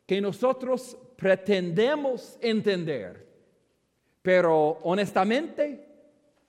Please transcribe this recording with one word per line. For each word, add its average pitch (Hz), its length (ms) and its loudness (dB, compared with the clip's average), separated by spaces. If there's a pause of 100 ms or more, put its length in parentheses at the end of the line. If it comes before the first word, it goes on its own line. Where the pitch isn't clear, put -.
que 190 160 -2
nosotros 254 760 -4 (160)
pretendemos 202 1300 0
entender, 170 840 -2 (960)
pero 165 600 4
honestamente 214 1040 -2 (640)